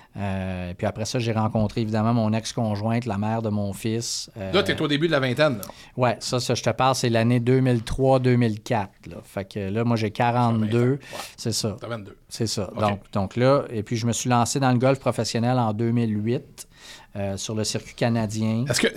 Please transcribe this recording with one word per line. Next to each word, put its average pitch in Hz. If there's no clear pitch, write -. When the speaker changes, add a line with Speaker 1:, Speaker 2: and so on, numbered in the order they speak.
Speaker 1:
Euh, 92
et 90
puis 107
après 107
ça, -
j'ai 113
rencontré 110
évidemment 110
mon 110
ex-conjointe, 113
la 101
mère 107
de 110
mon 104
fils. -
Euh, 95
Speaker 2:
Là, 190
t'es 190
au 156
début 147
de 160
la 143
vingtaine, 131
là. 95
Speaker 1:
Ouais, 120
ça, -
ça, 123
je -
te -
parle, 131
c'est -
l'année 117
deux 127
mille 123
trois 131
deux 127
mille 110
quatre, 104
là. 85
Fait 98
que -
là, 101
moi, 117
j'ai 107
quarante-deux. 120
Speaker 2:
Ouais. 143
Speaker 1:
C'est 113
ça. 104
Speaker 2:
T'as 110
vingt-deux. 110
Speaker 1:
C'est -
ça. 104
Speaker 2:
Ok. -
Speaker 1:
Donc, 101
donc 98
là, 135
et 110
puis 120
je 110
me 117
suis -
lancé 123
dans 131
le 123
golf 131
professionnel 120
en 110
deux 117
mille 117
huit, 117
euh, 98
sur -
le 107
circuit -
canadien. 113
Speaker 2:
Est-ce -
que, 226